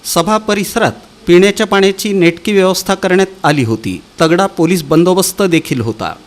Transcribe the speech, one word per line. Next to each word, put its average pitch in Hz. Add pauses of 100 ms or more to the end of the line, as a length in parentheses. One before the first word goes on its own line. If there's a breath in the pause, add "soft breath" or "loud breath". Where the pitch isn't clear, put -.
सभा 190
परिसरात 208 (360)
पिण्याच्या 196
पाण्याची 196
नेटकी 170
व्यवस्था 190
करण्यात 190 (160)
आली 147
होती. 107 (200)
तगडा 170
पोलीस 175
बंदोबस्त 180
देखील 160
होता. 104 (140)